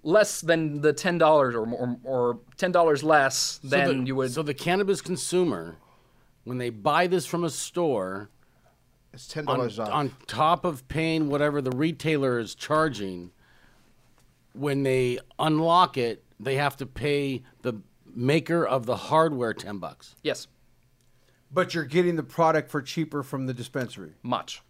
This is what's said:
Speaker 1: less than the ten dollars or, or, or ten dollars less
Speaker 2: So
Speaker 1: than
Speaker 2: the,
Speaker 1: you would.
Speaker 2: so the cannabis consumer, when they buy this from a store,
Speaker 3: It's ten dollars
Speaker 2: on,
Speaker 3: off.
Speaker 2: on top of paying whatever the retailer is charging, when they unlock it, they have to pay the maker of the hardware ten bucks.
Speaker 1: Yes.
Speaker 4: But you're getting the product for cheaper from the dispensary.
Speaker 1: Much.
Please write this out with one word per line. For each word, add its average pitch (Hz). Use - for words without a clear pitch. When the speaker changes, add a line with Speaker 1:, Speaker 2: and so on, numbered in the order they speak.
Speaker 1:
less 196
than 160
the 151
ten 175
dollars 151
or, 113
or, 123
or 123
ten 180
dollars 160
less 147
Speaker 2:
So 139
Speaker 1:
than 139
Speaker 2:
the, 127
Speaker 1:
you 131
would. 131
Speaker 2:
so 156
the 147
cannabis 190
consumer, 135
when 127
they 123
buy 147
this 175
from 175
a 160
store, 104
Speaker 3:
It's -
ten 151
dollars 123
Speaker 2:
on, 107
Speaker 3:
off. 104
Speaker 2:
on 139
top 156
of 151
paying 160
whatever 147
the 127
retailer 139
is 107
charging, 101
when 139
they 131
unlock 160
it, 117
they 135
have 143
to 135
pay 139
the 123
maker 143
of 120
the 120
hardware 139
ten 101
bucks. -
Speaker 1:
Yes. 143
Speaker 4:
But 175
you're 160
getting 170
the 156
product 160
for 147
cheaper 147
from 131
the 127
dispensary. 113
Speaker 1:
Much. 120